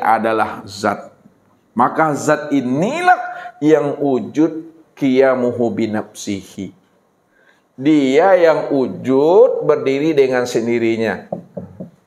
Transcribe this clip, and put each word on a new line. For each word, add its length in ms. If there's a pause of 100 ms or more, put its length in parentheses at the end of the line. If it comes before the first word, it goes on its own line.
adalah 640
zat. 460 (580)
Maka 460
zat 340
inilah 680 (440)
yang 380
wujud 720 (260)
qiyamuhu 760
binafsihi. 1040 (1040)
Dia 560
yang 400
wujud 880
berdiri 480
dengan 320
sendirinya. 880 (760)